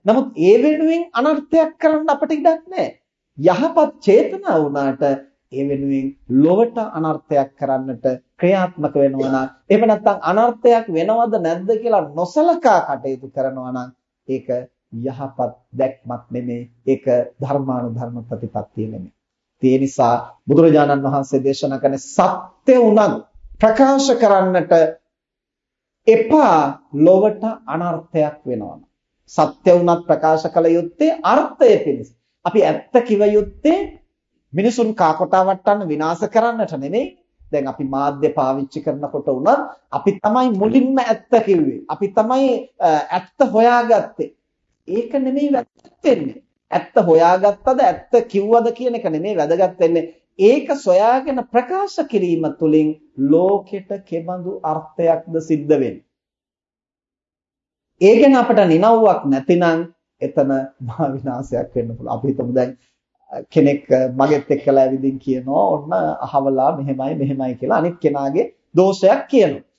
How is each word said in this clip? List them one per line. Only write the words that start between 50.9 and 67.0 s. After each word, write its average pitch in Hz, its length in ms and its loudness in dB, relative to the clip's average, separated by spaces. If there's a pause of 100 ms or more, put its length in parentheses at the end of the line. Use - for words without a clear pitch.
ප්‍රකාශ 359 640 -4
කිරීම 170 360 -2 (100)
තුළින් 156 360 2 (340)
ලෝකෙට 190 640 0 (140)
කෙබඳු 180 580 -10
අර්ථයක්ද 160 760 -2
සිද්ධ 151 300 -4
වෙන්නේ? 131 340 -2 (2000)
ඒ 202 160 8
ගැන 269 200 6
අපට 240 280 2
නිනව්වක් 202 600 4
නැතිනම් 165 560 0 (420)
එතන 139 280 0 (300)
මහා 131 280 -6
විනාශයක් 131 640 -8
වෙන්න 113 240 -6
පුළුවන්. 120 180 -10
අපි 117 140 -6
හිතමු 123 260 -4
දැන් 127 220 -2 (680)
කෙනෙක් 165 420 0 (240)
මගෙත් 139 380 0
එක්කලා 139 340 2
ඇවිදින් 135 340 -4
කියනවා 131 500 -2
ඔන්න 151 240 -4 (280)
අහවලා 135 520 0
මෙහෙමයි 139 420 -6